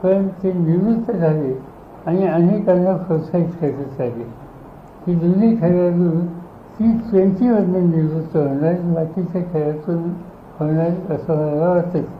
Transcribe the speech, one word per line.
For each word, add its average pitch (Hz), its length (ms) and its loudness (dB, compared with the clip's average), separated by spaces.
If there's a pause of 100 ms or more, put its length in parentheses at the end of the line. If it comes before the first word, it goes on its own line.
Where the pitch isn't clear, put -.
पण 190 240 2
ते 185 260 -4
निवृत्त 185 580 2
झाले 156 500 0 (440)
आणि 185 220 2
अनेकांना 180 720 2
प्रोत्साहित 165 500 -2 (140)
करत 139 400 -4
आले. 117 260 -6 (800)
हे 175 80 0
दोन्ही 185 400 4
खेळाडू 175 640 2 (600)
टी 226 120 4 (180)
ट्वेंटीमधून 190 800 2
निवृत्त 160 480 0
होणार, 147 440 0
बाकीच्या 170 600 -2
खेळातून 165 640 -4 (560)
होणार 165 520 -2
असं 160 260 -4
मला 151 320 0
वाटत. 175 380 0 (120)